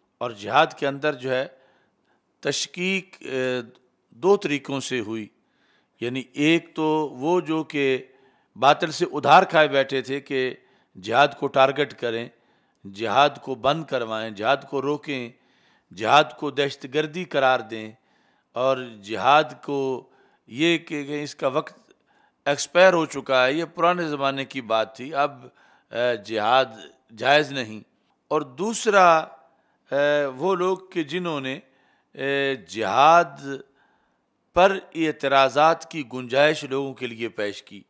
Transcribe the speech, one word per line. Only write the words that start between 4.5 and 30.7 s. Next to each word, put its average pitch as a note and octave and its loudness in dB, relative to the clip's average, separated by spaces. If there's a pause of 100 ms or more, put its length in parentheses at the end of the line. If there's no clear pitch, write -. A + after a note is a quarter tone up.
سے B2+ -4
ہوئی، A2 -8 (720)
یعنی B2 -6 (100)
ایک D#3+ 0
تو D#3+ -2 (260)
وہ D#3 -2
جو D#3+ -4
کہ C3+ -2 (520)
باطل D3 2
سے D3+ -4
ادھار D3 6
کھائے D#3 4
بیٹھے C3+ 0
تھے C3 -8
کہ C3 -4 (460)
جہاد A#2 4 (120)
کو C#3+ -2
ٹارگٹ C3+ 2
کریں، A#2 -6 (640)
جہاد A2 2 (120)
کو C3+ -10
بند C#3 -2
کروائیں، A2+ -6
جہاد G#2+ -2 (120)
کو C#3 -4
روکیں، C#3 -6 (640)
جہاد A2 4 (140)
کو D3 -6
دہشت C#3 -4
گردی D#3 -4
قرار C3 0
دیں، A2 -12 (640)
اور C3 -2 (260)
جہاد A2 2 (200)
کو C3+ -6 (380)
یہ D#3+ -2
کہ، D#3+ -10
کہ D3 -8
اس C#3+ -12
کا - -4
وقت D3 -6 (520)
ایکسپائر F3 4
ہو E3 2
چکا C3 0
ہے، C3 2
یہ E3 -4
پرانے E3+ 0
زمانے C#3 -4
کی C3 -10
بات A2 -2
تھی، C#3 -12
اب، C#3 -2 (460)
اے، A#2+ -2
جہاد A2 2 (520)
جائز C#3 2
نہیں۔ A2 -8 (480)
اور D3+ -2
دوسرا، F3+ 4 (720)
اے، D3 0
وہ C#3+ -2
لوگ F#3 0 (140)